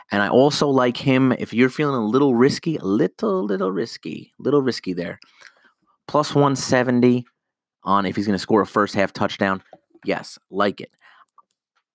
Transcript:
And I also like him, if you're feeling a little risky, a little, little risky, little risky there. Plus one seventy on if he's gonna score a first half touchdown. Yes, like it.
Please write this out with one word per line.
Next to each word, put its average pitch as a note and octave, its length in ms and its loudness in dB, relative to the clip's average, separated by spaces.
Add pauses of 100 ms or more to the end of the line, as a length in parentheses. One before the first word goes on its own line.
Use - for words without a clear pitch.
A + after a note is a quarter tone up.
(120)
And G2+ 100 0
I G2+ 60 0
also C#3+ 400 4
like B2+ 300 2
him, C3 340 2
if - 220 -6
you're B2 160 2
feeling C#3+ 260 -4
a A2+ 100 -2
little C3 300 2
risky, C#3+ 400 2
a - 80 -10
little, F#3 600 -2
little F#3+ 260 -4
risky, - 680 -10
little C#3 240 0
risky A#2+ 300 -4
there. F2 280 -8 (880)
Plus D3 260 0
one C#3+ 220 2
seventy B2 680 2 (580)
on G2 240 0
if F#2+ 80 -4
he's G2+ 100 -4
gonna G2+ 140 0
score G#2 220 2
a F#2+ 40 0
first G2+ 300 0
half G2 180 -2
touchdown. G2 480 -2 (440)
Yes, - 340 -6 (100)
like G2 320 -2
it. - 100 -18 (1040)